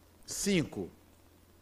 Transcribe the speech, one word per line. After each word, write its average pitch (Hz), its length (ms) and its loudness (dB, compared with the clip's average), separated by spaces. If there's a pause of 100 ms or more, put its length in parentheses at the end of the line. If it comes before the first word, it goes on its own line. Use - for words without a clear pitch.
(240)
Cinco. 151 640 0 (720)